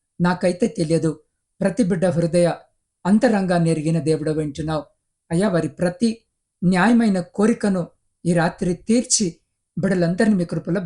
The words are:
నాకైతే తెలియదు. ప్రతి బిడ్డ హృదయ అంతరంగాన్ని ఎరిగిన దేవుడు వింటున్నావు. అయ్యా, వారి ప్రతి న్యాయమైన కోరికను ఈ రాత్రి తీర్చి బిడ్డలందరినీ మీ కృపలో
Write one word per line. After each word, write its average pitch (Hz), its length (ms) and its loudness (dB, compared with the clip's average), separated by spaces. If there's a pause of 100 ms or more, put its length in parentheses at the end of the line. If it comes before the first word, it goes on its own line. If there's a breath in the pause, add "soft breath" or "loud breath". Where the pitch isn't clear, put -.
(200)
నాకైతే 180 480 0
తెలియదు. 160 440 -2 (500)
ప్రతి 202 220 0
బిడ్డ 185 220 0 (100)
హృదయ 170 320 2 (580)
అంతరంగాన్ని 190 680 2
ఎరిగిన 160 260 -2 (100)
దేవుడు 156 220 0
వింటున్నావు. 151 520 -4 (480)
అయ్యా, 180 180 0
వారి 160 200 -2 (100)
ప్రతి 220 300 -2 (520)
న్యాయమైన 190 580 2 (180)
కోరికను 202 460 0 (420)
ఈ 175 80 2
రాత్రి 175 400 0 (140)
తీర్చి 220 400 0 (500)
బిడ్డలందరినీ 185 580 0
మీ 175 100 0
కృపలో 165 400 -4